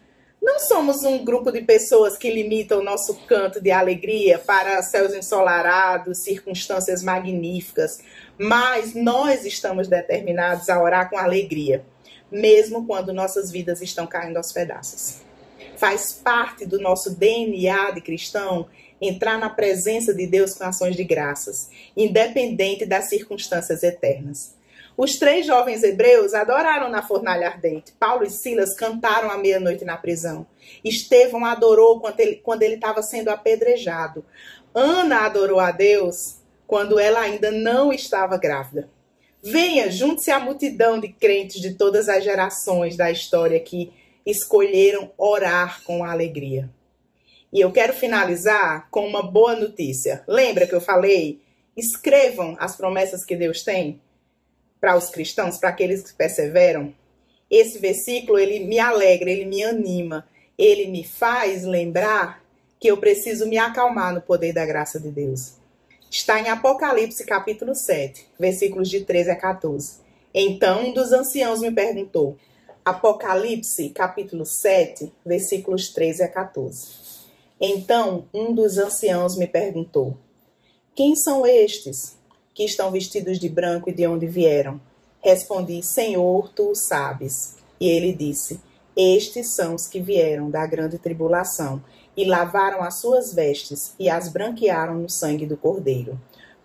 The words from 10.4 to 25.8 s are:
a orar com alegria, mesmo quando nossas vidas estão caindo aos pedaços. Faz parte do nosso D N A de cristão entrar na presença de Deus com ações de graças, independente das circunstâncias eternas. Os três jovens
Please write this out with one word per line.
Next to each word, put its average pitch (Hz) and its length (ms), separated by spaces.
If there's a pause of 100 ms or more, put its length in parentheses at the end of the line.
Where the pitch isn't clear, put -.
a 180 120
orar 180 300
com 202 80
alegria, 165 680 (460)
mesmo 214 560
quando 190 260
nossas 190 380
vidas 175 320
estão 175 240
caindo 170 300
aos 170 160
pedaços. - 640 (600)
Faz - 360
parte 240 520
do 185 140
nosso 185 380
D 190 100
N 220 420
A 196 220
de 175 100
cristão 175 680 (320)
entrar 196 380
na 220 100
presença 214 640
de 180 140
Deus 190 280
com - 100
ações 180 300
de 180 100
graças, 151 680 (260)
independente 214 880
das 190 240
circunstâncias 180 720
eternas. 147 720 (420)
Os 269 200
três 302 300
jovens 247 360